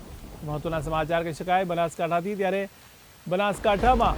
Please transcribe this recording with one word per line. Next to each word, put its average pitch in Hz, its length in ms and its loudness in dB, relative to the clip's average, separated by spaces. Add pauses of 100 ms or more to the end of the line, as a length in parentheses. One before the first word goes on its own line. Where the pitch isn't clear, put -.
(460)
મહત્વના 151 360 -2
સમાચાર 160 420 0
કહી 165 100 -4
શકાય 180 320 2
બનાસકાંઠાથી. 170 720 0
ત્યારે 196 340 -2 (580)
બનાસકાંઠામાં 202 920 2